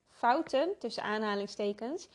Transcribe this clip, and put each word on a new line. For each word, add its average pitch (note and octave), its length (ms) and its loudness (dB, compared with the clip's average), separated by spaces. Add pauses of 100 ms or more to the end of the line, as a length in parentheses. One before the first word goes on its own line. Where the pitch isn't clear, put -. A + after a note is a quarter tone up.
fouten, D4 720 2
tussen A3+ 240 -6
aanhalingstekens, G#3 1120 -2